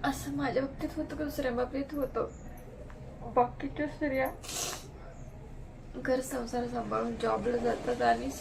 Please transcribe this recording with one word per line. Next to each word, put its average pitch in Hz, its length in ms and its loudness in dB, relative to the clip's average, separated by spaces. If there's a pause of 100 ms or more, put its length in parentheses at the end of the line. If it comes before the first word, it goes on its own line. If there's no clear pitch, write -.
असं 277 280 0
माझ्या 277 300 2
बाबतीत 294 340 -2
होतं 294 200 -2
का 302 80 0
दुसऱ्या 277 280 0
बाबतीत 254 420 0
होतं? 262 340 0 (1040)
बाकीच्या 269 520 4
स्त्रिया 269 420 2 (1700)
घर 262 240 4
संसार 240 480 -2
सांभाळून 226 480 0
जॉबला 220 400 2
जातात 120 460 2
आणि 120 260 6 (120)